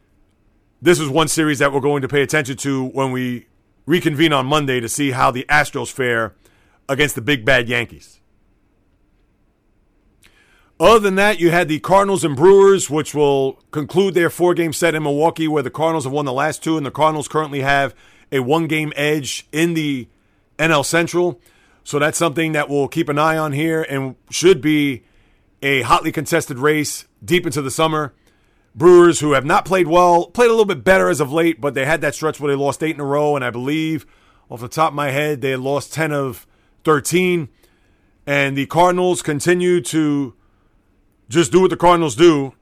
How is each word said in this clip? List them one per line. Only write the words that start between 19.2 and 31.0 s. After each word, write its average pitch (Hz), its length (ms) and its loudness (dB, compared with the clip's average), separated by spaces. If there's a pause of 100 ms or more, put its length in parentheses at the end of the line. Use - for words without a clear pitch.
in 165 220 0
the 143 340 -4 (520)
N 160 120 2
L 147 120 2
Central. 170 560 -2 (440)
So - 140 -6
that's 151 200 0
something 165 340 -2
that 147 180 -2
we'll 143 200 0
keep 160 180 -4
an 147 100 -2
eye 160 200 0
on 156 160 -4
here 160 300 -2
and 135 320 -8 (140)
should 170 300 2
be 143 440 -2 (580)
a 139 220 0
hotly 151 280 0
contested 151 480 -4
race 151 480 -2 (160)
deep 165 220 -2
into 151 160 -4
the 135 100 -6
summer. 156 420 -2 (640)
Brewers, 175 460 8
who 147 100 0
have 135 140 2
not 180 200 0
played 175 220 0
well, 175 400 4
played 233 220 2
a - 20 4
little 226 140 4
bit 160 180 -6
better 190 260 4